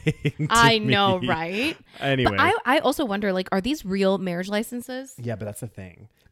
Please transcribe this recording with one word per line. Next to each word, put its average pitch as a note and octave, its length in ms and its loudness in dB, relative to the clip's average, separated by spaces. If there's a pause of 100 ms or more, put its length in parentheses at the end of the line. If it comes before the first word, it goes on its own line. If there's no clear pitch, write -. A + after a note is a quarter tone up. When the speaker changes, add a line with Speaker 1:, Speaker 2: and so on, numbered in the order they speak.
Speaker 1:
<laughs> - 0 -
to D3 460 -2
Speaker 2:
I A3+ 280 6
know, G3+ 420 4
Speaker 1:
me. - 80 -2
Speaker 2:
right? F#3 480 -2 (240)
Speaker 1:
Anyway. C3+ 320 2
Speaker 2:
But - 80 0
I, E4+ 140 4 (100)
I C#4 160 2
also C#4 240 0
wonder, G3+ 280 -2
like, F#3 200 -2
are F#3+ 80 2
these C4+ 240 -4
real F#3+ 340 2
marriage F3+ 300 -4
licenses? B3 680 -6
Speaker 1:
Yeah, A#2 200 -6
but G#2+ 80 -10
that's G#2 160 -10
the A#2 80 -10
thing. F#2+ 400 -18 (240)